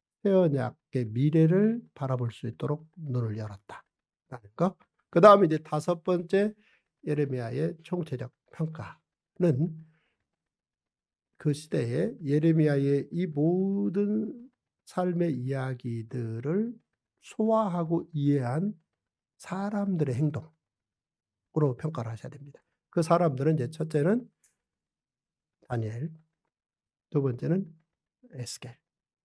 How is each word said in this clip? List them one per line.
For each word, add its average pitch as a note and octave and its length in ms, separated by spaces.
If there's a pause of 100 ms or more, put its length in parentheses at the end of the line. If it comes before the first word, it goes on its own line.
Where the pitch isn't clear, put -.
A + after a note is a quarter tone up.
(220)
새 G3+ 80
언약의 C#3 760
미래를 D#3+ 760 (140)
바라볼 B2+ 360
수 - 160
있도록 D3 400 (100)
눈을 B2 420
열었다라는 - 1160
거. F#3 220 (320)
그 E3+ 120
다음에 G3+ 260
이제 D#3 120
다섯 D#3 460
번째, F#3+ 500 (520)
예레미야의 C#3+ 760
총체적 C3 480 (220)
평가는 D#3 460 (2500)
그 D3+ 160
시대에 D3 580 (100)
예레미야의 C#3+ 880
이 F3 160
모든 G3 1200 (340)
삶의 F3 520
이야기들을 B2+ 1400 (480)
소화하고 F3+ 880
이해한 C#3+ 600 (640)
사람들의 G3 800
행동으로 - 1600
평가를 C#3+ 320
하셔야 A2+ 200
됩니다. - 320 (280)
그 E3+ 120
사람들은 D#3+ 520
이제 C3 160
첫째는 D#3+ 580 (1400)
다니엘, A#2 420 (1000)
두 D3 120
번째는 C#3 500 (600)
에스겔. B2 440 (480)